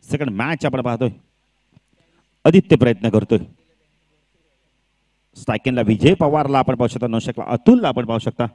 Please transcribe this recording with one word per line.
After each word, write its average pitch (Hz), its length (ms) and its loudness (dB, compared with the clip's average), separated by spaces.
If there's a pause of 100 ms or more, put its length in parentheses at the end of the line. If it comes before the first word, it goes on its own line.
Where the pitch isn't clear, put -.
(120)
second 143 180 -4
match 131 360 -4
आपण 135 160 -2
पाहतोय. 120 280 -2 (1400)
आदित्य 165 300 4
प्रयत्न 117 340 2
करतोय. 107 300 0 (2000)
स्ट्रायकिंगला - 460 -4
विजय 110 320 4
पवारला 147 460 0
आपण 131 160 0
पाहू 120 120 -2
शकता, 120 200 -6
नवशेकला 113 400 -6
अतुलला 220 400 4
आपण 123 180 -4
पाहू 113 140 -4
शकता. 120 240 -6 (120)